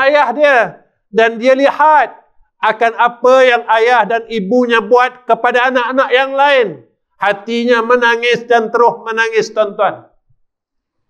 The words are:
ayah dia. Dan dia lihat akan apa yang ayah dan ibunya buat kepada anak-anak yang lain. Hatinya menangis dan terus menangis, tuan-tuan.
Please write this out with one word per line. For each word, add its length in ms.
ayah 320
dia. 240
Dan 320
dia 160
lihat 720
akan 360
apa 380
yang 240
ayah 400
dan 140
ibunya 480
buat 480
kepada 420
anak-anak 420
yang 200
lain. 360
Hatinya 640
menangis 640
dan 240
terus 360
menangis, 480
tuan-tuan. 520